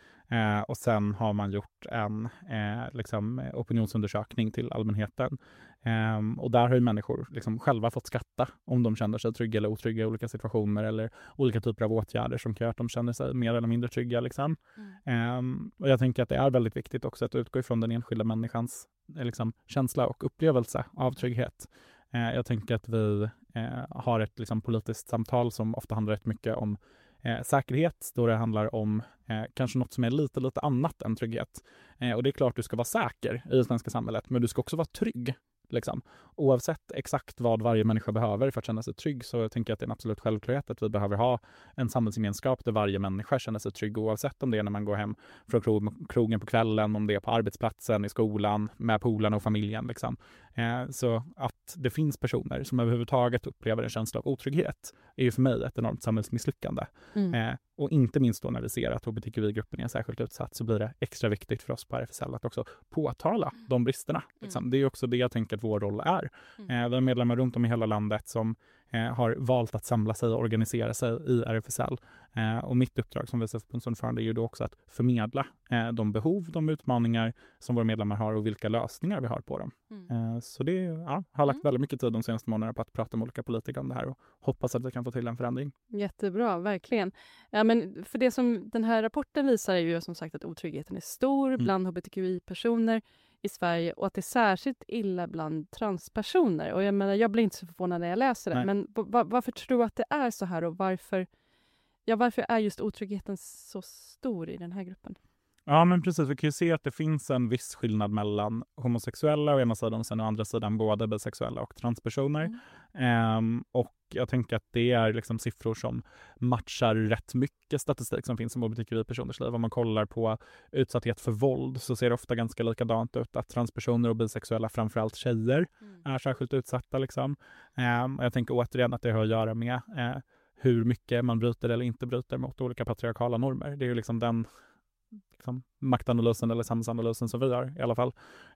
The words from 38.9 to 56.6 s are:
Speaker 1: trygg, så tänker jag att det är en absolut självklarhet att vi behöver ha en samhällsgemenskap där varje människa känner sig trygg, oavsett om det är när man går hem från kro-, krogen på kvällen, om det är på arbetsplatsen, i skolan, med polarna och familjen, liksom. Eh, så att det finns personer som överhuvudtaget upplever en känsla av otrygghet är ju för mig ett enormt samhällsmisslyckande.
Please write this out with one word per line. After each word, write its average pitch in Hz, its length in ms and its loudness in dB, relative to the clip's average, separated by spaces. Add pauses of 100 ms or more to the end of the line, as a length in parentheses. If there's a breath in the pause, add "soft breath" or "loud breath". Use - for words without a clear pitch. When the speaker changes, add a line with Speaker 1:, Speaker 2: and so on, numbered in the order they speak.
Speaker 1:
trygg, 135 300 -6
så 113 240 -2
tänker 117 220 -4
jag 110 40 0
att - 60 -8
det - 40 -4
är - 40 -6
en 110 40 -6
absolut 107 280 -6
självklarhet 113 500 -2
att - 120 -6
vi 110 60 0
behöver 101 280 0
ha 120 220 2 (360 loud breath)
en 123 140 -2
samhällsgemenskap 110 760 0
där 117 80 0
varje 101 260 2
människa 98 400 0
känner 110 200 -4
sig 104 140 -6
trygg, 107 260 -4
oavsett 110 440 -2
om 131 80 0
det 110 80 2
är 107 40 2
när 104 80 -2
man 104 140 -2
går 104 120 0
hem 104 180 -4 (340 loud breath)
från 120 120 4
kro-, 104 480 0
krogen 113 320 2
på 107 60 -10
kvällen, 107 500 2
om 107 100 0
det 104 80 2
är 98 60 0
på - 100 -4
arbetsplatsen, 110 760 0
i 101 40 -4
skolan, 104 680 0
med 113 240 0
polarna 107 360 2
och 104 60 -2
familjen, 107 440 -2
liksom. 120 300 -6 (380 loud breath)
Eh, 120 360 -2
så 120 320 0 (140)
att - 400 -6
det 131 140 -2
finns 151 260 0
personer - 460 -2
som 127 180 0
överhuvudtaget 120 640 2
upplever 113 360 -2
en 117 60 -2
känsla 113 320 -4
av - 80 -4
otrygghet - 680 -2 (220 soft breath)
är 135 80 2
ju 123 60 6
för 120 120 2
mig 120 220 4
ett - 140 -4
enormt - 240 -4
samhällsmisslyckande. - 800 -2 (320 loud breath)